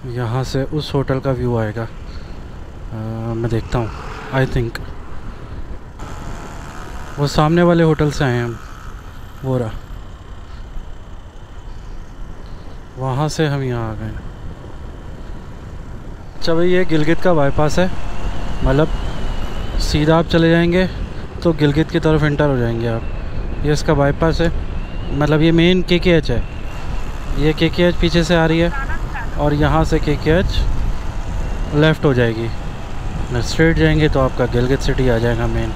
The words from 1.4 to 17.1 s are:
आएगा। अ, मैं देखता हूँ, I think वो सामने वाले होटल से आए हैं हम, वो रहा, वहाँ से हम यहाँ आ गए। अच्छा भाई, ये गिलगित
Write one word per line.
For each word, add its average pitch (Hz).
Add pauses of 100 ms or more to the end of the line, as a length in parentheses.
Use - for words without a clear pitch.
आएगा। 110
अ, 110 (1500)
मैं 117
देखता 113
हूँ, 110 (440)
I 131
think 117 (2500)
वो 143
सामने 165
वाले 170
होटल 156
से 143
आए 123
हैं 120
हम, 117 (840)
वो 131
रहा, 113 (3250)
वहाँ 131
से 156
हम 139
यहाँ 120
आ -
गए। 107 (2250)
अच्छा -
भाई, 175
ये 180
गिलगित 160